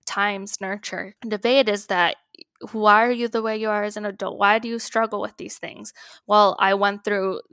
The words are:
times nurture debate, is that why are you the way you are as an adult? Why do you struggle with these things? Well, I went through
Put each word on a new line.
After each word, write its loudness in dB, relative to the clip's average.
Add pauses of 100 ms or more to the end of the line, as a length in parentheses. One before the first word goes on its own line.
times -4
nurture -8
debate, 2
is -2
that 0 (560)
why 4
are 0
you -2
the -2
way -4
you -4
are 0
as -6
an -8
adult? -8
Why 4
do -4
you -6
struggle -2
with -8
these -12
things? -14 (320)
Well, 6
I 4
went 0
through -2 (120)